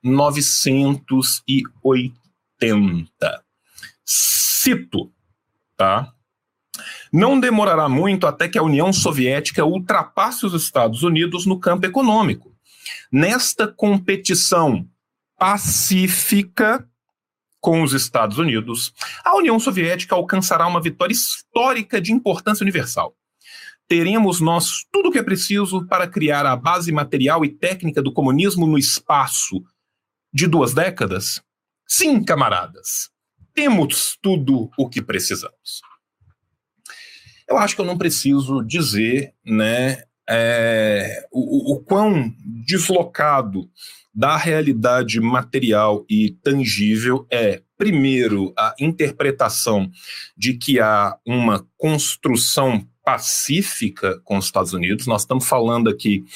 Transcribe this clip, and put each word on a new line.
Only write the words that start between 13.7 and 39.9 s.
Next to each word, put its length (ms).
pacífica 1500
com 220
os 100
Estados 460
Unidos, 540
a 120
União 220
Soviética 560
alcançará 520
uma 140
vitória 320
histórica 880
de 120
importância 500
universal. 520
Teremos 520
nós 520
tudo 160
o 40
que 60
é 40
preciso 640
para 200
criar 400
a 100
base 360
material 520
e 40
técnica 540
do 100
comunismo 540
no 120
espaço 840
de 140
duas 280
décadas? 640
Sim, 360
camaradas, 880
temos 680
tudo 560
o 120
que 120
precisamos." 800
Eu 80
acho 200
que 40
eu 60
não 100
preciso 680
dizer, 680
né, 580